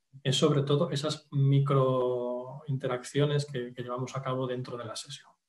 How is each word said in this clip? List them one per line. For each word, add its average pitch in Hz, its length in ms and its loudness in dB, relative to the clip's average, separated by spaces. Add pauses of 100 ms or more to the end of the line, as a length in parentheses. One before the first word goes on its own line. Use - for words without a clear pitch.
(240)
es 135 140 2
sobre 143 240 4
todo 143 300 2
esas 147 400 -4
microinteracciones 135 2250 2
que, 123 280 -6
que 127 80 -10
llevamos 123 340 -6
a 135 60 -6
cabo 131 240 -4
dentro 123 320 -6
de 117 80 -10
la 110 100 -10
sesión. - 360 -14 (180)